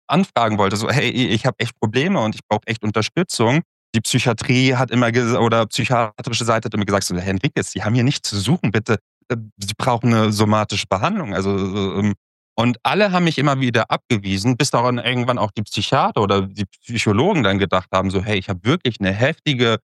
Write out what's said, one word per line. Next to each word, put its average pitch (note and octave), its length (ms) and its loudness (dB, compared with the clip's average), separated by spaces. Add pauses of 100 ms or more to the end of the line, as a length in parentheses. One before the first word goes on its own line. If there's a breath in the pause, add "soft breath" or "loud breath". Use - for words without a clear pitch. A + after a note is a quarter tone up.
anfragen A#2+ 520 0
wollte, G2+ 180 2
so, G#2+ 140 -2
„Hey, A#2+ 200 2
ich A2+ 360 0
hab B2+ 160 0
echt - 180 -8
Probleme C3 400 0
und A2 160 -2
ich G#2 120 -16
brauch G#2 180 0
echt A2+ 180 -6
Unterstützung.“ A#2 760 0 (340)
Die A2+ 60 0
Psychiatrie B2+ 760 2
hat B2+ 160 -2
immer A#2+ 160 2
ges-, A#2 300 2
oder A2+ 300 4
psychiatrische A#2 760 -2
Seite A2+ 220 0
hat G#2+ 80 -8
immer G#2 100 0
gesagt, G2 220 0
so, F2+ 100 -4
„Herr F2+ 60 -4
Henriquez, F#2+ 500 -2
Sie G2+ 100 -8
haben G#2+ 140 0
hier B2 80 2
nichts - 260 -2
zu G2+ 80 -4
suchen, A2+ 340 0
bitte. G#2+ 260 0 (320)
Äh, B2 80 -4 (180)
Sie G2+ 220 -8
brauchen A#2+ 360 2
eine A2 200 4
somatische G#2+ 560 0
Behandlung.“ B2+ 440 -2
Also, F#2+ 220 0
äh, G2 440 -2
ähm, G#2 140 2 (440)
und A#2+ 260 0
alle F#3 300 2
haben F3+ 100 2
mich E3 140 0
immer C#3 240 2
wieder A#2 280 0
abgewiesen, G#2 680 0
bis C3+ 120 0
daran B2 280 0
irgendwann B2 400 -2
auch G#2+ 140 -2
die A2 120 -6
Psychiater C#3 580 0
oder G2+ 200 2
die G2 240 -6
Psychologen A#2+ 760 0
dann G2 160 2
gedacht F#2 360 0
haben, F#2+ 180 0
so, F#2+ 100 0
„Hey, G#2+ 160 -2
ich F#2+ 120 -6
hab F#2 160 -6
wirklich C3 340 -2
eine F#2+ 140 0
heftige A#2+ 720 0